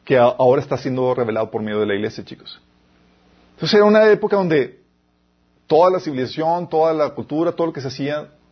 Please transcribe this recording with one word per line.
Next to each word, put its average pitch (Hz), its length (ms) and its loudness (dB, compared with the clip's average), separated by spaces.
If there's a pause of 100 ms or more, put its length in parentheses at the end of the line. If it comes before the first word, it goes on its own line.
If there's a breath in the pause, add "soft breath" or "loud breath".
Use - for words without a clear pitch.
que 131 120 2
a-, 120 60 6
ahora 127 380 4
está 127 160 -6
siendo 127 360 -2
revelado 110 380 -4
por 113 100 -6
medio 107 180 -4
de 107 60 0
la 101 100 -2
iglesia, 107 280 -8
chicos. - 360 -20 (920)
Entonces - 220 -4
era 208 100 6
una 214 240 6
época 208 260 2
donde 160 440 -2 (880)
toda 170 240 4
la 185 80 -2
civilización, 160 680 -4
toda 160 240 0
la 151 180 -2
cultura, 156 400 -4
todo 170 160 -4
lo 160 60 -6
que 143 80 -12
se 131 80 -8
hacía, 147 400 -8 (220)